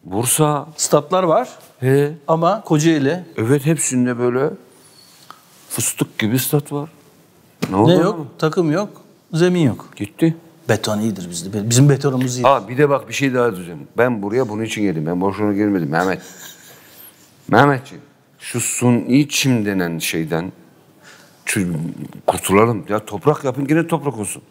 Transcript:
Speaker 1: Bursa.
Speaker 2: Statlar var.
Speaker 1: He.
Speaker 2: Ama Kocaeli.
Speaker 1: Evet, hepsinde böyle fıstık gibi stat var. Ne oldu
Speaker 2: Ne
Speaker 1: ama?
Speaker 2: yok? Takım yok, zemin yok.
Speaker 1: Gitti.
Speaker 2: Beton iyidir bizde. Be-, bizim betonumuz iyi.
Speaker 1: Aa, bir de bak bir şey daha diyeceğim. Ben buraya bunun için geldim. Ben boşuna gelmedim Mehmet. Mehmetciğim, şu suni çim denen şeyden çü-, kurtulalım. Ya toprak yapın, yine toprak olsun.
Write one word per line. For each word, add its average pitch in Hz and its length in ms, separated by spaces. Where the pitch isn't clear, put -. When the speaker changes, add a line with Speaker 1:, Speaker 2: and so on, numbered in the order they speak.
Speaker 1:
Bursa. 127 600
Speaker 2:
Statlar 156 460
var. 185 260
Speaker 1:
He. 143 320
Speaker 2:
Ama 170 360
Kocaeli. 156 600
Speaker 1:
Evet, 127 300
hepsinde 123 520
böyle 123 320
fıstık - 500
gibi 110 200
stat 143 340
var. 143 160
Ne 95 60
oldu 117 140
Speaker 2:
Ne 180 40
Speaker 1:
ama? 185 100
Speaker 2:
yok? 170 220
Takım 156 340
yok, 202 300
zemin 180 280
yok. 120 360
Speaker 1:
Gitti. 165 400
Speaker 2:
Beton 107 320
iyidir 92 300
bizde. 87 220
Be-, 107 180
bizim 131 180
betonumuz 127 500
iyi. 123 80
Speaker 1:
Aa, 120 220
bir 123 100
de 147 100
bak 110 200
bir 117 60
şey 135 200
daha 120 220
diyeceğim. 85 240
Ben 120 240
buraya 113 260
bunun 107 140
için 110 200
geldim. 80 240
Ben 87 140
boşuna 101 320
gelmedim 98 360
Mehmet. 90 340
Mehmetciğim, 127 540
şu - 220
suni 123 680
çim 123 380
denen 87 320
şeyden 82 540
çü-, 90 260
kurtulalım. 104 600
Ya 151 160
toprak 147 400
yapın, 135 240
yine 165 180
toprak 143 320
olsun. 98 320